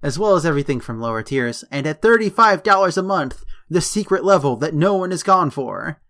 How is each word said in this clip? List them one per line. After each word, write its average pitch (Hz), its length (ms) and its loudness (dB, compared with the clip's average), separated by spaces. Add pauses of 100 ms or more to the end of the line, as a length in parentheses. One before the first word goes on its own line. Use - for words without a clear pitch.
As 143 160 -4
well 202 180 4
as 165 120 0
everything 143 320 0
from 113 200 -10
lower 113 220 -4
tiers. 120 480 -4
And 143 160 -6
at 156 160 -6
thirty-five 220 640 2
dollars 190 340 2
a 185 60 0
month, 180 400 -4 (260)
the 170 120 0
secret 190 440 -2
level 143 300 4
that 151 180 -4
no 185 220 2
one 185 160 -2
has 180 100 -6
gone 170 300 2
for. 131 580 -8